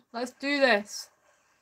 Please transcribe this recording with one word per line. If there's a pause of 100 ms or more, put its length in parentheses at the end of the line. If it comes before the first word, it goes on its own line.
(140)
Let's
do
this. (520)